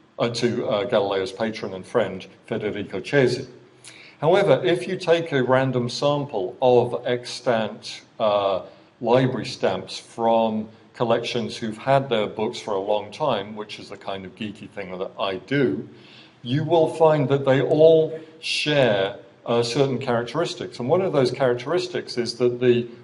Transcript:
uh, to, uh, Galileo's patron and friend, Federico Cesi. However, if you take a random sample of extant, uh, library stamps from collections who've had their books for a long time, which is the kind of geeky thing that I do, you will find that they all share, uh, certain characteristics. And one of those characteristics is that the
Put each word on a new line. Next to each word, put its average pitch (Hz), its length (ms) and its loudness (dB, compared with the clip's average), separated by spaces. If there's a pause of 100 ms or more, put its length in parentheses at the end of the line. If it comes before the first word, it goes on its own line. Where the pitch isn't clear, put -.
(180)
uh, 127 120 0
to, 120 360 -2
uh, 104 180 0
Galileo's 98 480 0
patron 110 400 -6
and 95 140 -12
friend, 95 400 -2 (200)
Federico 101 540 -6
Cesi. 127 460 2 (720)
However, 156 440 4
if 170 220 0
you 185 120 -4
take 165 340 0
a 135 100 2
random 127 460 2
sample 139 720 -4
of 123 460 4
extant, 120 960 -4 (180)
uh, 101 420 2 (380)
library 117 460 2
stamps 95 520 -4
from 113 680 0 (260)
collections 117 640 -2
who've 110 200 -6
had 135 320 2
their 107 200 0
books 107 320 -6
for 107 140 -4
a 95 40 0
long 101 320 -2
time, 110 460 -4
which 104 240 -12
is 98 80 -18
the 101 80 -14
kind 98 280 -10
of 92 120 -16
geeky 101 320 -10
thing 92 280 -10
that 95 220 -8
I 98 200 -4
do, - 500 -2 (540)
you 131 200 -2
will 160 240 2
find 151 440 4
that 139 140 2
they 135 180 4
all 160 540 6 (220)
share, 110 800 0 (280)
uh, 120 200 2
certain 135 340 0
characteristics. 117 800 -4
And 123 100 -6
one 170 120 2
of 180 120 -2
those 131 200 2
characteristics 135 840 -2
is 113 180 -2
that 123 260 0
the 120 260 4 (180)